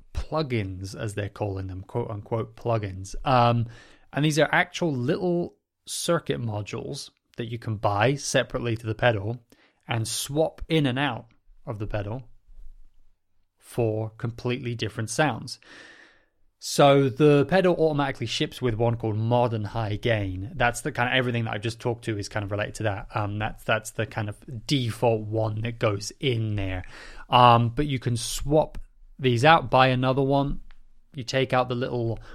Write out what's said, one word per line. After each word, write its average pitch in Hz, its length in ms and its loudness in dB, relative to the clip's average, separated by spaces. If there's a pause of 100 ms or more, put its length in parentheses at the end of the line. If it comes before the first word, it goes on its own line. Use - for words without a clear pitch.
(140)
plugins, 101 840 -4
as 110 180 -6
they're 101 160 -4
calling 95 380 -6
them, 92 160 -10
quote - 260 -4
unquote 113 460 -6
plugins. 101 580 -4 (100)
Um, 120 440 4 (440)
and 143 120 0
these 151 140 2
are 151 140 4
actual 170 420 2
little 170 640 0 (320)
circuit - 520 -2
modules 117 680 -6 (280)
that 117 120 -6
you 117 80 -6
can 107 200 -6
buy 107 380 4
separately 120 640 -2
to - 80 -14
the 110 80 -2
pedal 117 460 2 (480)
and 113 200 -2
swap 147 600 -2
in 160 160 4
and 127 140 0
out 123 280 -4 (380)
of 110 140 -6
the 104 80 -4
pedal 104 360 -4 (1300)
for 110 600 -2
completely 120 580 -4
different 110 340 -4
sounds. 131 500 -2 (1000)
So 139 500 6
the 143 360 6
pedal 180 300 4
automatically 143 520 0
ships - 340 -4
with 123 140 0
one 117 220 2
called 110 200 -2
Modern 113 460 2
High 107 320 -4
Gain. 101 580 -2
That's 123 280 0
the 156 100 -4
kind 123 180 0
of, 127 60 0
everything 120 300 0
that 117 100 -4
I've 104 60 -6
just 113 180 -4
talked 117 260 -4
to 110 120 -2
is 101 120 -8
kind 104 140 -4
of 98 80 -8
related 104 240 -4
to - 80 -6
that. 104 320 -2
Um, 104 240 -2
that's, - 240 -6
that's 113 280 0
the 113 140 -4
kind 110 240 -4
of 104 80 -10 (300)
default 117 540 2
one 107 400 -2
that 117 180 -6
goes 104 400 0
in 113 360 0
there. 92 280 -4 (460)
Um, 120 400 6
but 143 180 -2
you 135 120 -4
can 120 160 -2
swap - 600 -2 (420)
these 123 240 2
out, 151 280 6
buy 131 160 8
another 131 340 2
one. 139 380 2 (560)
You 131 80 -10
take 131 300 0
out 127 160 2
the 123 60 -2
little 120 420 -2 (180)